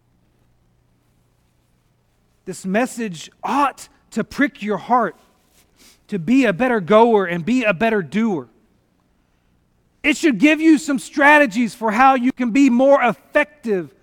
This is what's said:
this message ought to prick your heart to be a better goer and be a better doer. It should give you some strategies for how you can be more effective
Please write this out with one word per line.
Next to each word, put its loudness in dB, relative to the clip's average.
this -12
message -6
ought -4
to -6
prick -6
your -6
heart -2
to -8
be 2
a 0
better -2
goer 4
and -6
be -2
a 0
better -2
doer. -4
It 0
should 0
give 2
you 4
some -4
strategies 2
for -4
how 4
you -2
can -4
be 4
more 4
effective -4